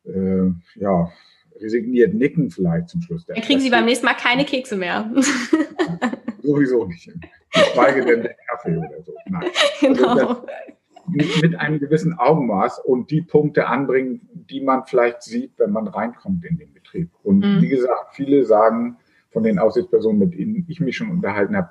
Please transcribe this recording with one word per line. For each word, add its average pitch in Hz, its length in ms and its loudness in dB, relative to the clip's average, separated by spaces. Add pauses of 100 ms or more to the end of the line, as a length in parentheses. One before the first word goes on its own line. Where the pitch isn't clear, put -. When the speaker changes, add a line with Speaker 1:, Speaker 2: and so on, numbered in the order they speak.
Speaker 1:
äh, 95 460 0 (260)
ja, 92 340 0 (500)
resigniert 113 540 2
nicken 135 360 0
vielleicht 85 400 -2
zum 85 100 -6
Schluss. - 260 -10
Speaker 2:
Dann - 140 -6
kriegen 269 180 0
Speaker 1:
Das 269 60 0
Speaker 2:
Sie 262 60 0
beim 233 100 4
Speaker 1:
geht 226 60 2
Speaker 2:
nächsten 254 200 0
Mal 247 80 2
keine 254 300 0
Kekse 254 320 -4
mehr. 190 380 -4
<laughs> 254 1300 -2
Speaker 1:
Sowieso 135 420 2
nicht. 87 260 -12 (420)
Geschweige - 520 4
denn - 180 4
den - 100 -6 (160)
Kaffee - 280 -4
oder - 260 -8
so. - 120 -18 (120)
Nein. - 220 -6 (320)
Speaker 2:
Genau. 262 280 4
Speaker 1:
Also 240 180 4
das, 240 120 -4 (680)
mit, 151 360 0
mit 165 140 2
einem 151 240 -2
gewissen 156 380 0
Augenmaß 120 640 2
und 127 300 0
die 156 100 0
Punkte 147 460 0
anbringen, 127 640 -2
die - 280 -14
man 131 260 0
vielleicht 120 360 0
sieht, 120 360 -8
wenn 110 120 2
man 220 160 -2
reinkommt 180 580 -6
in - 140 -6
den 71 140 -20
Betrieb. - 380 -10 (120)
Und 98 180 4
Speaker 2:
Mhm. 131 220 4
Speaker 1:
wie - 60 4
gesagt, 127 460 0
viele 139 300 2
sagen 113 520 2 (340)
von 113 120 -2
den 110 160 2
Aufsichtspersonen, 110 600 2
mit 90 160 2
denen 113 320 -4
ich - 140 -12
mich 131 160 -2
schon 107 140 -6
unterhalten 101 460 -2
habe, 92 140 -2